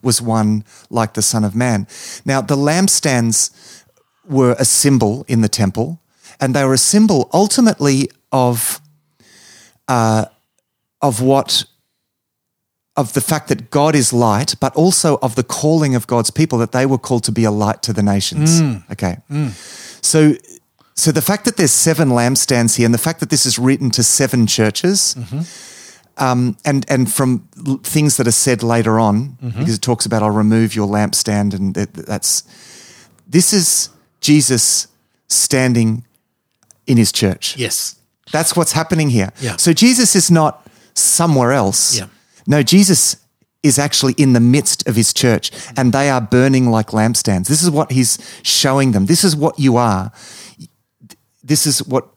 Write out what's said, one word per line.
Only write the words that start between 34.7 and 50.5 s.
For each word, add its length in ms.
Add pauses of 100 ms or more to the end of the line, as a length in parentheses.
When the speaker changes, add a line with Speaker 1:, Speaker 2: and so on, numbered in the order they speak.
Speaker 1:
standing 760 (840)
in 100
his 140
church. 480
Speaker 2:
Yes. 380 (340)
Speaker 1:
That's 240
what's 180
happening 380
here. 300
Speaker 2:
Yeah. 160
Speaker 1:
So 160
Jesus 420
is 160
not 340 (300)
somewhere 580
else. 460
Speaker 2:
Yeah. 80 (400)
Speaker 1:
No, 160
Jesus 540 (460)
is 160
actually 400
in 160
the 60
midst 460
of 100
his 180
church, 360 (260)
and 160
they 180
are 100
burning 500
like 220
lampstands. 560
This 140
is 80
what 220
he's 260 (240)
showing 500
them. 140
This 180
is 100
what 240
you 180
are. 360 (1300)